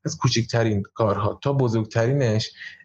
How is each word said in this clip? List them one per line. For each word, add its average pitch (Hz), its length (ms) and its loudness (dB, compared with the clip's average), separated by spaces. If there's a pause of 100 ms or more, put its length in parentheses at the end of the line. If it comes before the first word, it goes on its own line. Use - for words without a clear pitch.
از 160 120 -6
کوچکترین 113 680 0 (100)
کارها 101 500 0
تا 143 100 0
بزرگترینش، 113 1000 0 (340)